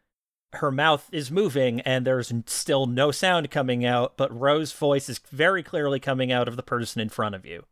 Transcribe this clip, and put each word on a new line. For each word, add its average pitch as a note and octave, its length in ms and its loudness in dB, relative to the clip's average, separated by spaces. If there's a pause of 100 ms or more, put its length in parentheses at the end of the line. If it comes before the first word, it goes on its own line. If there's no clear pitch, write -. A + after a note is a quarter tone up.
(540)
her C#3+ 180 -2
mouth D3 400 2
is C#3+ 200 -8
moving C3+ 500 2
and B2+ 240 0
there's B2+ 260 0
n-, A#2 140 -2
still C3+ 400 0
no B2+ 260 2
sound F3 380 0
coming B2 360 0
out, B2 320 2
but C3+ 200 -2
Ro's D3 340 2
voice C#3+ 380 0
is A#2+ 80 -8 (140)
very E3 320 2
clearly C#3+ 360 -2
coming C3 320 -2
out B2 160 2
of A#2 100 -6
the B2 60 -6
person A#2 380 -4
in A2 80 -4
front G#2+ 260 -4
of F#2 100 -14
you. E2+ 260 -14